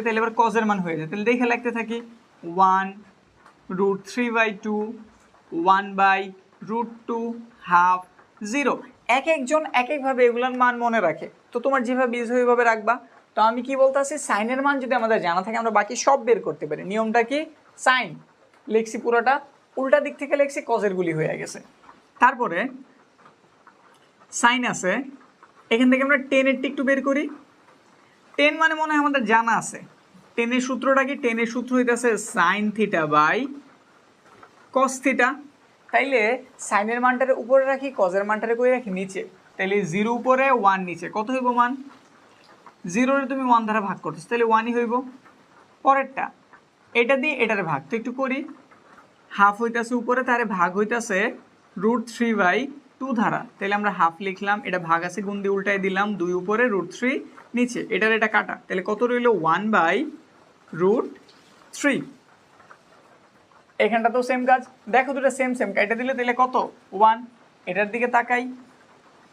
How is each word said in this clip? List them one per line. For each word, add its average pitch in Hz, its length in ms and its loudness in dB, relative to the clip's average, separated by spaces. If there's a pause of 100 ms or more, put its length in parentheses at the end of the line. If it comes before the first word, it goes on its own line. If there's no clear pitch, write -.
তাহলে 220 180 0
এবার 226 160 -2
cos-এর 226 320 2
মান 202 140 0
হয়ে 165 140 -4
যায়। 156 120 -8
তাহলে 202 200 -6
দেখে 247 220 2
লিখতে 240 260 -2
থাকি, 226 200 -6 (760)
one 190 180 0 (880)
root 196 200 2 (120)
three 247 280 -2
by 220 100 2 (160)
two, 208 180 -2 (920)
one 196 140 0 (120)
by 190 200 4 (500)
root 233 200 -4 (180)
two, 233 180 -4 (420)
হাফ, 180 320 4 (520)
জিরো। 254 220 0 (440)
এক 269 80 -4 (100)
একজন 311 260 0 (180)
এক 247 100 -2
একভাবে 269 380 -2
এগুলার 240 340 -2
মান 247 120 4 (100)
মনে 226 220 0
রাখে, - 220 -4 (240)
তো - 120 -10
তোমার 269 240 2
যেভাবে 254 300 0
ইজি 240 140 -4
হয় 247 100 2
ওইভাবে 240 220 4
রাখবা। 226 300 2 (400)
তো - 40 0 (100)
আমি 240 180 0
কি 269 160 -4
বলতে 269 200 4
আছি, 277 120 -4 (140)
sine-এর 233 380 0
মান 277 160 2
যদি 254 180 -2
আমাদের 226 260 2
জানা 175 200 0
থাকে, 220 160 -4
আমরা 220 160 -2
বাকি 208 160 0 (120)
সব 269 200 6
বের 226 200 4
করতে 151 240 -6
পারি। 147 200 -6
নিয়মটা 220 400 0
কি? 277 80 0 (480)
sine 247 260 2 (640)
লিখছি 220 300 -2
পুরোটা, 233 300 2 (460)
উল্টা 269 200 4
দিক 277 200 -4
থেকে 294 200 -2
লিখছি, 277 280 -2
cos-এর 208 300 0
গুলি 175 200 -2
হয়ে 156 220 -2
গেছে। - 180 -12 (640)
তারপরে 240 360 2 (1800)
sine 247 320 4
আছে, 180 200 -2 (840)
এখান 254 160 4
থেকে 262 160 4
আমরা 277 120 4 (120)
টেনের 262 300 4
টা 277 100 -4
একটু 285 180 -6
বের 269 200 2
করি। 277 160 0 (1120)
টেন 294 260 4
মানে 320 180 4
মনে 311 120 0
হয় 302 120 4
আমাদের 277 180 2 (100)
জানা 226 200 4 (100)
আছে। - 160 -12 (580)
টেনের 240 320 0
সূত্রটা 269 400 2
কি? 277 60 -6 (100)
টেনের 233 300 0
সূত্র 247 240 -6
হইতেছে 240 320 2 (240)
sin 185 300 2 (120)
theta 190 260 0 (120)
by 156 220 4 (1400)
cos 262 200 2 (100)
theta। 247 240 6 (640)
তাইলে 254 280 2 (480)
sine-এর 220 360 0
মানটারে 254 280 2 (100)
উপরে 262 300 4
রাখি, 269 160 -4 (100)
cos-এর 196 320 2
মানটারে 220 300 0
কই 247 160 4
রাখি? 247 220 -8
নিচে। 190 240 -8 (340)
তাইলে 196 200 0 (160)
জিরো 208 260 0
উপরে, 262 280 2 (140)
ওয়ান 190 280 4
নিচে, 170 180 -10 (100)
কত 214 180 -4
হইব 254 140 -2 (120)
মান? 247 120 2 (1200)
জিরো 254 240 2
রে 277 140 0
তুমি 269 180 -4
ওয়ান 233 160 4
দ্বারা 220 220 0
ভাগ 180 160 -6
করতেছো, 156 260 -10
তাহলে 233 200 2
ওয়ান 220 180 2
ই 240 100 -2
হইব। 233 140 -2 (920)
পরেরটা, 269 400 0 (680)
এটা 240 280 2
দিয়ে 311 200 -2
এটারে 214 280 0
ভাগ, 143 100 -2 (100)
তো - 100 -4
একটু 247 200 -8
করি, 262 180 -2 (960)
হাফ 208 260 4
হইতাছে 233 320 -2
উপরে, 247 340 0
তারে 240 160 2
ভাগ 185 340 0
হইতাছে 220 400 -2 (640)
root 226 200 0 (120)
three 233 280 0
by 180 160 2 (400)
two 269 220 -6
ধারা। 156 200 0 (180)
তাহলে 196 200 -2
আমরা 208 200 -2
হাফ 165 160 2 (120)
লিখলাম, 202 320 -2 (100)
এটা 180 100 -2
ভাগ 165 300 0
আছে, 190 180 -8
গুণ 202 160 -6
দিয়ে 196 140 0
উল্টাই 196 300 0
দিলাম, 196 340 -2
দুই 175 200 -2
উপরে, 208 240 0 (100)
root 180 220 -2
three 254 200 -2 (380)
নিচে, 240 260 0 (140)
এটার 214 240 2
এটা 220 160 0
কাটা, 208 200 -2 (120)
তাহলে 185 240 -4
কত 208 120 -4
রইল? 240 240 0
ওয়ান 175 360 2 (140)
by 170 200 4 (840)
root 208 240 2 (720)
three। 262 220 0 (1800)
এখানটা 226 360 2
তো 254 80 2
সেম 254 180 -2 (100)
কাজ, 254 120 4 (320)
দেখো 262 220 2
দুটো 269 220 0
সেম 254 200 0
সেম, 226 180 -2
কাইটা 208 240 0
দিলে 254 180 -2
তাহলে 247 240 0
কত? 254 120 0 (440)
ওয়ান। 220 200 6 (520)
এটার 202 220 -2
দিকে 240 240 -2
তাকাই, 247 280 -2 (880)